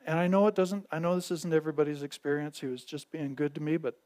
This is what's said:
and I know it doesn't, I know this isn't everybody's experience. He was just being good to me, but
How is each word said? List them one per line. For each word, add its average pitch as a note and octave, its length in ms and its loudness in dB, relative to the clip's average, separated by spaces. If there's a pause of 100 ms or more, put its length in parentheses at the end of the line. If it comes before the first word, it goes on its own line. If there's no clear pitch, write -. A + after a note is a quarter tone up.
and D#3+ 140 0
I F3+ 80 4
know G3 200 6
it G#3+ 80 2
doesn't, G3 340 0
I D#3 100 -4
know E3+ 160 2
this F3+ 160 -2
isn't E3+ 220 -4
everybody's D3+ 480 2
experience. D3 600 -4
He C#3+ 60 -4
was B2+ 180 -6
just - 260 -12
being C#3+ 240 -6
good D3 200 -2
to D#3 60 -6
me, D3+ 140 0
but D3+ 300 -4